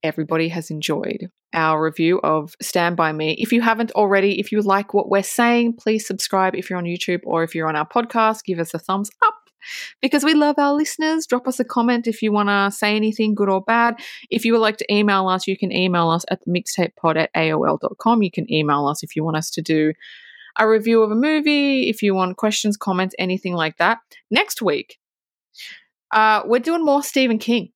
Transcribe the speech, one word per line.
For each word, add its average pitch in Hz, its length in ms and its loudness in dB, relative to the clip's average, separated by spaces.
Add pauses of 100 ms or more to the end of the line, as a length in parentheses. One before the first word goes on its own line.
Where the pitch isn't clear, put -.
everybody 160 460 -2
has 165 200 -8
enjoyed 156 600 -6 (220)
our 156 280 2
review 160 440 0
of 156 360 -2
Stand 175 360 0
By 160 160 2
Me. 156 260 -2
If 233 140 0
you 240 80 4
haven't 226 320 0
already, 196 440 2
if - 140 -4
you 214 100 0
like 202 320 0
what 202 160 0
we're 196 140 2
saying, 240 540 2
please 220 280 -2
subscribe 190 520 0
if - 120 -10
you're 180 100 -4
on 175 40 -6
YouTube 175 400 -4
or 165 200 0
if 165 120 -6
you're 160 140 -2
on 156 80 -2
our 151 100 -2
podcast, 226 560 0
give 175 160 -4
us 165 140 -4
a 165 60 -6
thumbs 196 300 -4 (160)
up 440 100 2 (680)
because 269 220 2
we 311 100 4
love 294 240 4
our 285 160 2
listeners. 311 540 -2
Drop 247 200 -2
us 254 120 -4
a 247 60 2
comment 240 420 0
if 220 160 -4
you 214 80 2
wanna 202 400 2
say 208 240 0
anything 214 400 0
good 202 140 0
or 190 120 2
bad. 233 380 0 (320)
If - 120 -2
you 226 100 4
would 233 80 4
like 220 160 0
to - 140 -6
email 202 360 2
us, 185 180 0
you 190 100 -2
can 185 160 -4
email 180 380 2
us 170 220 0
at 185 120 -2
the - 80 -6
mixtape 175 440 -2
pod 160 220 0
at 160 180 0
A 160 180 2
O 156 100 0
L 156 140 0
dot - 220 -6
com. 226 240 2
You 175 80 0
can - 200 -4
email 147 360 0
us 151 160 -4
if - 120 -12
you 156 80 -2
want 156 140 -2
us 156 140 -6
to 165 100 -6
do 156 320 2 (640)
a 220 100 2
review 220 360 4
of 214 80 0
a 214 40 -2
movie, 285 720 2
if 220 120 -4
you 202 140 2
want 185 220 -2
questions, 214 380 0
comments, 190 440 -2
anything 185 340 -4
like 160 240 -2
that. 214 220 0 (320)
Next 302 320 0
week, 156 340 -2 (1120)
uh, 214 340 4
we're 240 140 2
doing 330 240 -2
more 285 200 2
Stephen 254 340 0
King. 226 380 -2